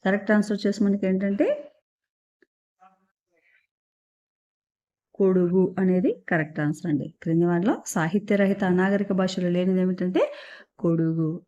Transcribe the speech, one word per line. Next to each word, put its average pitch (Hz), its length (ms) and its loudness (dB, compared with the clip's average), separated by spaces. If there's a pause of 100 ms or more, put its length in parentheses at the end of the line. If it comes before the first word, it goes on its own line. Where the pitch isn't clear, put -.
కరెక్ట్ 202 260 0
ఆన్సర్ 208 260 2
వచ్చేసి 202 280 0
మనకి 196 220 0
ఏంటంటే 202 640 -2 (3500)
కొడుగు 185 640 2
అనేది 190 380 2 (120)
కరెక్ట్ 156 320 -4
ఆన్సర్ 151 300 -2
అండి. 147 320 -2
క్రింది 170 220 2
వారిలో 175 420 0
సాహిత్య 196 500 -2
రహిత 196 280 2
అనాగరిక 196 480 0
భాషలో 185 360 0
లేనిది 180 320 0
ఏమిటంటే 185 520 0 (460)
కొడుగు. 165 680 0